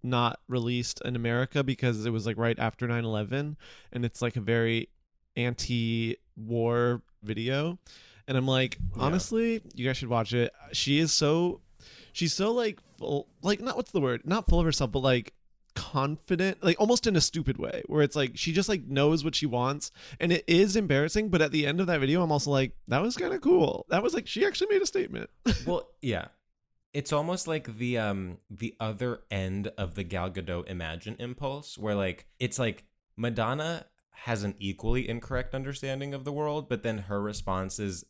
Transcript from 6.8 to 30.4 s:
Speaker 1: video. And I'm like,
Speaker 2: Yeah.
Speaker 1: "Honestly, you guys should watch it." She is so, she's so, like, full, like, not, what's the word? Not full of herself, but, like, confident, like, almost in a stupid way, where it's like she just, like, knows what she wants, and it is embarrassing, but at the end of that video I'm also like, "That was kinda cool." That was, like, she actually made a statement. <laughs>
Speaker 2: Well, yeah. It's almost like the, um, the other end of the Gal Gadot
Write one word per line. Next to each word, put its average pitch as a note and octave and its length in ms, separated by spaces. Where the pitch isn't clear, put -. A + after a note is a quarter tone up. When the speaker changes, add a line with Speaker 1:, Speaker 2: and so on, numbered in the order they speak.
Speaker 1:
video. C3 560
And C3 100
I'm C3 100
like, C3 300
Speaker 2:
Yeah. A#2+ 80
Speaker 1:
"Honestly, A3 580
you B2 120
guys C3 120
should B2+ 120
watch A2+ 240
it." A#2+ 180
She C#3+ 260
is D#3+ 140
so, E3 480
she's E3 200
so, G3+ 180
like, A#3 280
full, - 300
like, G3+ 200
not, A#3+ 160
what's - 140
the F3 100
word? B2 240
Not G3+ 220
full F3 120
of E3+ 60
herself, C#3+ 260
but, C3+ 80
like, B2+ 340
confident, D#3+ 880
like, F3 160
almost A#3+ 280
in G#3 80
a D#3 60
stupid C#3+ 360
way, - 280
where D3+ 160
it's C#3+ 140
like C3+ 200
she - 160
just, F#3 160
like, F#3+ 200
knows C#3+ 360
what D#3 120
she D3+ 100
wants, B2+ 460
and E3+ 120
it F3 160
is F#3+ 280
embarrassing, F#3 540
but E3+ 120
at D3 100
the D3 160
end D#3 120
of F#3 80
that E3+ 120
video C#3+ 240
I'm D#3+ 80
also C#3+ 200
like, C3+ 240
"That C3 160
was A#3+ 120
kinda F4+ 240
cool." - 500
That F#3 140
was, A#4+ 100
like, - 140
she - 180
actually G4+ 280
made G4 80
a G4 60
statement. - 420
<laughs> - 220
Speaker 2:
Well, E3+ 200
yeah. A2 260
It's C#3+ 200
almost D#3 340
like D3+ 300
the, B2 220
um, G2 400
the A2 300
other A2+ 500
end F#2+ 380
of F#2+ 160
the G2+ 100
Gal F2+ 280
Gadot F2 360